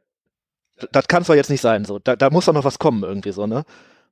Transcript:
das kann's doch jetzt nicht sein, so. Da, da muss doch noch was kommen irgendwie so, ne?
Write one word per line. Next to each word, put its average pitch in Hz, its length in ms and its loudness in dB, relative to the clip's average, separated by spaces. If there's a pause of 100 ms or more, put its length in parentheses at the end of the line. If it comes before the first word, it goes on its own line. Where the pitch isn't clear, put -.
(920)
das 139 160 0
kann's 175 200 0
doch 165 80 4
jetzt 143 140 2
nicht 143 120 -2
sein, 110 220 2
so. 101 160 -8
Da, 127 160 0
da 135 140 2
muss 170 160 2
doch 165 80 4
noch 147 100 0
was 135 160 -2
kommen 117 240 0
irgendwie 98 280 -6
so, 101 160 -6
ne? 120 160 -4 (480)